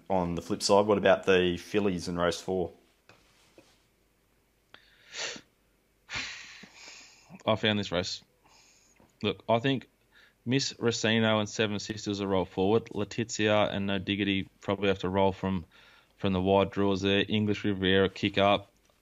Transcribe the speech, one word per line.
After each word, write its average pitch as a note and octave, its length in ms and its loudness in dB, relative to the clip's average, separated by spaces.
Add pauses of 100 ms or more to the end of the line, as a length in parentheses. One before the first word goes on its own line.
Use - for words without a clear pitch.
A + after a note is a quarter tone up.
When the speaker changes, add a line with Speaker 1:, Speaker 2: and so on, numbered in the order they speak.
Speaker 1:
on F2+ 260 0
the E2 60 -6
flip - 200 -6
side, G#2 240 6
what G#2 120 4
about F#2+ 280 4
the F2+ 300 4
fillies F#2 540 -2
in F2 100 -4
race F2 220 0
four? F#2 300 -4 (4000)
Speaker 2:
I A2 100 2
found G#2+ 240 0
this G2 120 -6
race. F2 300 -4 (1040)
Look, G#2 240 -4
I A#2 120 2
think C3+ 280 -2 (580)
Miss C3+ 280 -2
Racino A2+ 640 2
and G#2 80 -2
Seven G#2 320 -2
Sisters G#2 400 -6
will G2+ 80 -4
roll F#2+ 180 2
forward. G2+ 480 0
Letizia G#2+ 800 0
and G2 140 -4
No G2 120 -2
Diggity G2 500 -2 (120)
probably G2+ 280 -2
have F#2+ 100 0
to F2+ 100 -4
roll G2 220 2
from, F#2+ 340 -4 (520)
from G2 160 -2
the F#2 80 0
wide G2 300 4
draws G2 300 0
there. G2 260 2
English G#2 360 -2
Riviera F#2+ 460 2
kick - 280 -4
up. G2 320 2 (320)